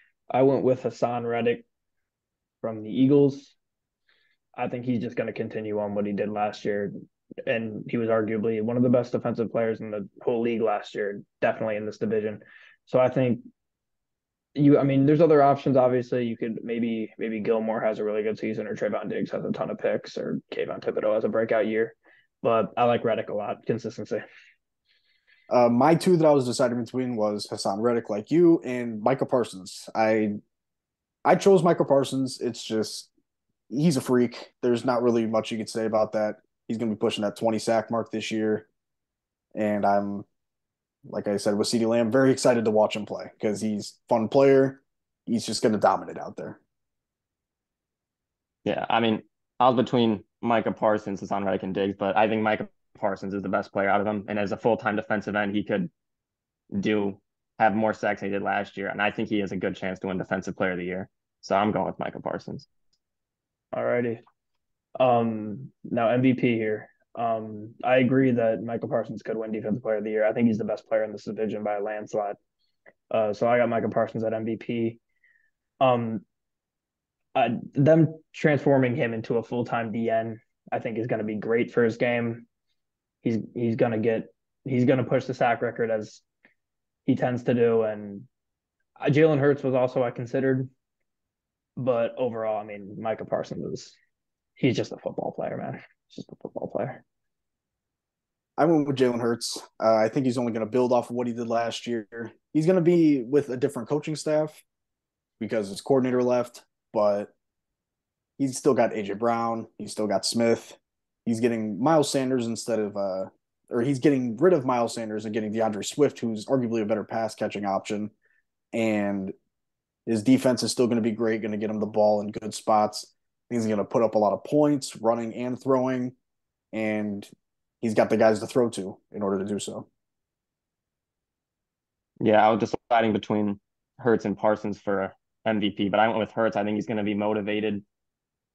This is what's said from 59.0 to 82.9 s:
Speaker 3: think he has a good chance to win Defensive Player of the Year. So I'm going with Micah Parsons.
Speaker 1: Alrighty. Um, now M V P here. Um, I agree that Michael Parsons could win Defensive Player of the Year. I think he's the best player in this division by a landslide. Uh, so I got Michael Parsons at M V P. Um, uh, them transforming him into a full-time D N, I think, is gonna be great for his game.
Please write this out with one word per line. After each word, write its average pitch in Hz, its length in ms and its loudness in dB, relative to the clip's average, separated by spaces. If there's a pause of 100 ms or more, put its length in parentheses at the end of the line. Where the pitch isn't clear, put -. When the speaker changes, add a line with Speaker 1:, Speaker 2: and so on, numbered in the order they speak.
Speaker 3:
think 110 180 -4
he 110 100 0
has 98 120 -4
a 98 60 -6
good 92 180 -4
chance 92 240 -8
to - 80 -8
win 92 100 -4
Defensive 92 400 -6
Player 95 140 -2
of 87 80 -4
the 90 60 -6
Year. 92 240 -8 (320)
So - 140 -2
I'm 104 160 2
going 90 140 -2
with - 140 -8
Micah - 220 -8
Parsons. - 460 -10 (1080)
Speaker 1:
Alrighty. 120 460 -2 (760)
Um, 117 720 2 (120)
now 117 260 0
M 123 120 4
V 127 140 6
P 123 200 2
here. 107 340 -2 (260)
Um, 110 680 -6
I 127 140 4
agree 131 340 4
that 113 320 2
Michael 117 240 -6
Parsons 110 360 -4
could 110 120 -4
win 110 160 -6
Defensive 107 320 -4
Player 110 140 0
of 104 80 -4
the 110 40 -4
Year. 107 160 2
I 110 60 2
think 117 160 2
he's 110 100 2
the 110 60 -4
best 107 240 -6
player 110 160 0
in 107 80 -6
this 104 140 -12
division 107 380 -6
by 104 120 -2
a 101 60 -4
landslide. 104 560 -6 (720)
Uh, 107 220 0
so 117 120 -2
I 117 120 4
got 120 100 4
Michael 113 220 -2
Parsons 113 340 -2
at 110 100 -2
M 110 120 -4
V 113 100 -4
P. 117 440 -4 (840)
Um, 120 400 2 (1120)
uh, 123 140 2 (240)
them 156 440 6 (160)
transforming 135 640 4
him 120 180 -2
into 113 220 -4
a 113 80 0
full-time 117 480 -4
D 113 180 -2
N, 113 300 -2 (320)
I - 80 -4
think, 113 180 -6
is 113 100 -4
gonna 113 180 -2
be 107 100 -4
great 110 380 0
for 120 100 4
his 113 140 2
game. 117 480 -2 (760)